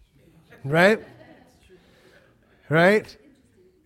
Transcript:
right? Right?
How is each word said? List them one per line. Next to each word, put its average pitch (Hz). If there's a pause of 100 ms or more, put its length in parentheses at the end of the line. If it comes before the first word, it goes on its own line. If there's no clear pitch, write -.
(640)
right? 170 (1700)
Right? 175 (680)